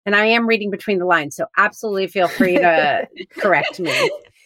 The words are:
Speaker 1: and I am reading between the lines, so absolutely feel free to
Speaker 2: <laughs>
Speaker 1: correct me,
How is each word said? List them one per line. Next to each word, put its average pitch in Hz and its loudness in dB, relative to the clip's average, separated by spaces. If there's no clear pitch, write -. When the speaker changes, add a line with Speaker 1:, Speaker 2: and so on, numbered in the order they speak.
Speaker 1:
and 202 -2
I 208 4
am 233 2
reading 214 0
between 196 -4
the 175 -4
lines, 160 0
so 165 -4
absolutely 202 -2
feel 175 0
free 180 0
to 156 2
Speaker 2:
<laughs> - -16
Speaker 1:
correct 170 0
me, 180 0